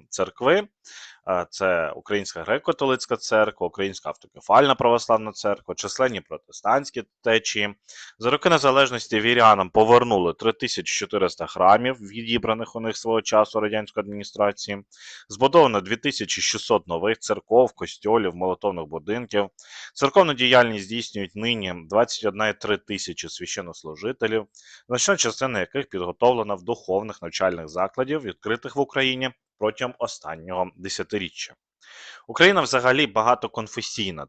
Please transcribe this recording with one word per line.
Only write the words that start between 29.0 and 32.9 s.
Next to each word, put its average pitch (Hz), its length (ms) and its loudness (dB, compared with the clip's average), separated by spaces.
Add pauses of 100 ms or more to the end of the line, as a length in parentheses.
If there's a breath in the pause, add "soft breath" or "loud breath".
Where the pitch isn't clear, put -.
протягом 123 420 -4
останнього 90 760 -6
десятиріччя. 95 800 -8 (720 loud breath)
Україна 180 340 4
взагалі 127 460 2